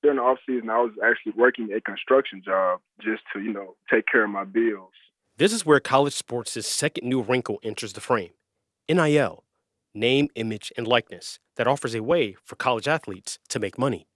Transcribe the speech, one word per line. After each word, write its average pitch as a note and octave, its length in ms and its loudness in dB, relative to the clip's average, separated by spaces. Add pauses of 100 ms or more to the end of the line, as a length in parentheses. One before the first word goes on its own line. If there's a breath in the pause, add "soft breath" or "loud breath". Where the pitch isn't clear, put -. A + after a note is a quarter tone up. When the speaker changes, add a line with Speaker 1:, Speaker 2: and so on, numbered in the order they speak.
Speaker 1:
during D3 140 4
the B2+ 60 0
offseason, B2 460 0
I A2+ 120 2
was A#2+ 100 2 (120)
actually A2 340 2
working A#2 360 2
a G#2+ 80 -2
construction G#2 640 0
job F#2+ 360 0 (200)
just A2 220 -4 (100)
to, G#2 80 -8
you A2 120 -4
know, G2 240 -10 (140)
take A#2 200 2
care A2+ 140 4
of G#2 60 -4
my G2 140 -6
bills. G2+ 460 -2 (460 soft breath)
Speaker 2:
This G3+ 160 2
is A3+ 120 -6
where D3 160 6
college C#3 340 2
sports' - 520 -8
second - 420 -4
new B2+ 140 0
wrinkle A2+ 400 -2
enters G#2+ 300 -8
the - 80 -16
frame. G#2 320 -2 (560)
N - 100 4
I D#3 160 4
L, B2 300 0 (500)
name, B2+ 400 2
image, A2 420 -6
and A#2+ 100 -6
likeness, A2+ 520 -2 (180)
that A#2 120 0
offers C3 260 -2
a A2 80 -4
way A#2+ 420 0
for - 120 -14
college A#2+ 320 -2
athletes G#2+ 500 -6 (120)
to A#2+ 100 -4
make G2+ 180 -6
money. B2 380 -2